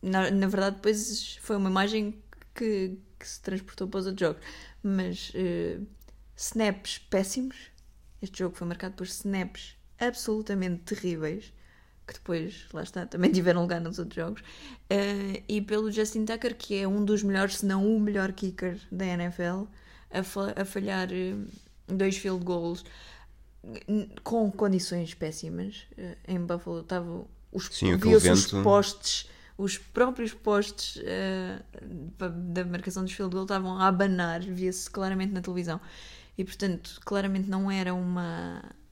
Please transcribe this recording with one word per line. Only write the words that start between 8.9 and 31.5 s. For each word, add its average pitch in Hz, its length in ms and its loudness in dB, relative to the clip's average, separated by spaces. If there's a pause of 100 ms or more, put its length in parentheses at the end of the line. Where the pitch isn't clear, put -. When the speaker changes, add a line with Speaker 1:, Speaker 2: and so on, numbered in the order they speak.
Speaker 1:
por 180 140 -8
snaps - 680 -4 (220)
absolutamente 214 960 -2
terríveis, 170 580 -4 (540)
que - 80 -12
depois, 170 580 -6
lá 160 120 -6
está, 175 200 -8
também 180 260 4
<laughs> - 20 4
tiveram 180 300 6
lugar 175 180 0
nos 165 180 -6
outros 170 160 -6
jogos. 170 280 -4 (460)
Eh, 202 600 0
e 214 120 2
pelo 214 300 0
Justin 214 340 2
Tucker, 226 320 -2
que - 200 -4
é 196 100 0
um 202 180 4
dos 208 200 4
melhores, 196 340 2
se 202 80 0
não 196 300 6
o - 20 4
melhor 202 320 2
kicker 185 480 -4 (140)
da 190 120 -2
N 175 200 0
F 175 180 -4
L, 185 240 0 (460)
a 190 100 0
fa-, 196 340 -2
a 196 80 0
falhar, 196 480 -2
eh, 185 220 -2 (540)
dois 190 280 2
field 185 280 -2
goals, 175 400 -2 (1040)
n-, 208 200 0 (140)
com 226 280 2
condições 180 640 0
péssimas. 170 680 -6 (140)
Eh, 180 200 -12 (120)
em 180 120 -2
Buffalo 170 400 -4
estavam 175 460 -6 (260)
os, - 140 -4
Speaker 2:
Sim, - 260 2
aquele 214 260 10
Speaker 1:
via-se 90 120 10
os 95 220 6
Speaker 2:
vento. - 120 2
Speaker 1:
postes, - 640 4 (280)
os 196 220 -2
próprios 240 540 0
postes, - 720 0
eh, 190 560 -4 (560)